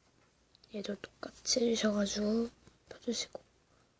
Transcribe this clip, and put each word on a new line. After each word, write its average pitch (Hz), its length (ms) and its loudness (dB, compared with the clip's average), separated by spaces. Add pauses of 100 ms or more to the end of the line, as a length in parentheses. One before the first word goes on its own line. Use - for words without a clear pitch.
(760)
얘도 202 220 -6
똑같이 - 640 -2
해주셔가지고 220 880 2 (400)
펴주시고, - 540 -6 (580)